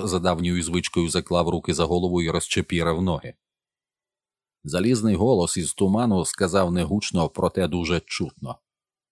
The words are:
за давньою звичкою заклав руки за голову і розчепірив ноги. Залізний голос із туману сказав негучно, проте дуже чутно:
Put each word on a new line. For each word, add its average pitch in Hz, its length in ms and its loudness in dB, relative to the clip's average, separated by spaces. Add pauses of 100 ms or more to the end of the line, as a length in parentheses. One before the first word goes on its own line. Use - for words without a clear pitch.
за 90 140 -2
давньою 87 440 0
звичкою 85 460 0
заклав 87 400 0
руки 87 260 -2
за 85 100 0
голову 87 380 0
і 80 80 -2
розчепірив 82 720 -2
ноги. 87 320 -4 (1300)
Залізний 104 500 2
голос 92 420 2
із 85 180 -4
туману 101 500 2
сказав 92 480 0
негучно, 87 560 0
проте 90 400 0
дуже 85 320 -2
чутно: - 580 -8 (540)